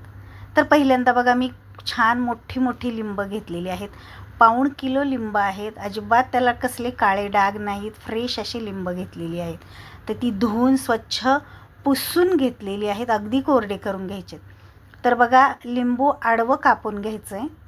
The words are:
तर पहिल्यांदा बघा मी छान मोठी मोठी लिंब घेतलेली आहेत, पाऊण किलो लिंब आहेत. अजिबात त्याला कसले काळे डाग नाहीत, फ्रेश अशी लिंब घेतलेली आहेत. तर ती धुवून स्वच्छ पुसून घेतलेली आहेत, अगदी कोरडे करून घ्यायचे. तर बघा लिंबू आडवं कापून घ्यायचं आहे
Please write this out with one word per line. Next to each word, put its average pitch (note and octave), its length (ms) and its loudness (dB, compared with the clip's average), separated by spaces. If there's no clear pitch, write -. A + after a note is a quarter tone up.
तर D4+ 60 8
पहिल्यांदा C4+ 500 4
बघा B3 220 4
मी B3+ 160 0
छान A#3+ 320 2
मोठी A#3+ 420 -4
मोठी A#3+ 360 -2
लिंब G#3 260 -4
घेतलेली F#3 460 -8
आहेत, F#3 200 -8
पाऊण A#3 300 4
किलो C4+ 240 -2
लिंब A#3 340 -4
आहेत. G3+ 420 -4
अजिबात G#3 540 0
त्याला B3 200 2
कसले A#3+ 380 -6
काळे G3+ 380 0
डाग G3+ 280 2
नाहीत, G#3 360 -6
फ्रेश A3+ 480 -6
अशी A3+ 240 -8
लिंब F#3+ 260 -6
घेतलेली F3 500 -8
आहेत. E3+ 180 -8
तर A3 40 -4
ती A#3+ 180 -2
धुवून A#3 460 2
स्वच्छ A#3+ 520 -2
पुसून F4 520 2
घेतलेली G#3 500 -2
आहेत, G#3+ 240 -2
अगदी G#3+ 300 0
कोरडे A3 360 2
करून G3 300 -6
घ्यायचे. F3+ 480 -12
तर B3 100 6
बघा B3 380 6
लिंबू B3 480 0
आडवं A3+ 340 2
कापून A3 440 0
घ्यायचं G#3+ 360 -8
आहे A#3+ 120 -6